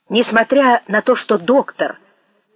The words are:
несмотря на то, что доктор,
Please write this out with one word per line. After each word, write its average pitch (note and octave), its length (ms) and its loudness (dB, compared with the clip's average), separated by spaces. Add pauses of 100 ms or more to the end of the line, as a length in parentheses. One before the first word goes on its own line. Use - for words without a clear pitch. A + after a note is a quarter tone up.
несмотря A#3+ 760 2
на G#3 140 -2
то, B3 140 0
что - 220 -2
доктор, F3 640 -2 (560)